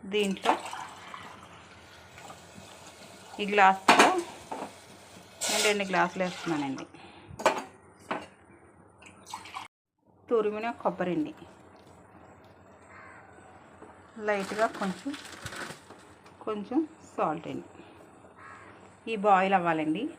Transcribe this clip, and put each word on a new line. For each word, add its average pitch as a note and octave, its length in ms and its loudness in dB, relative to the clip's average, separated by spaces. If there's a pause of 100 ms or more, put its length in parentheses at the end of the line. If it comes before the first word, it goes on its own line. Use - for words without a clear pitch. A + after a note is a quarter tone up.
దీంట్లో G3+ 520 0 (2750)
ఈ G3+ 100 -2
గ్లాస్తో F#3+ 420 8 (1600)
నేను A3 140 2
రెండు G#3 200 4
గ్లాసులు F#3 400 2
వేస్తున్నానండి. D3 640 -4 (3500)
తురిమిన G#3+ 420 0
కొబ్బరి F3+ 400 -2
అండి, D#3 220 -2 (3000)
లైట్గా G3+ 400 2
కొంచెం, G#3 460 -4 (1300)
కొంచెం A3+ 420 -2 (300)
సాల్ట్ E3 300 -2
అండి. C3+ 200 -10 (1400)
ఈ A3+ 40 -2
బాయిల్ G3 380 6
అవ్వాలండి. E3+ 640 2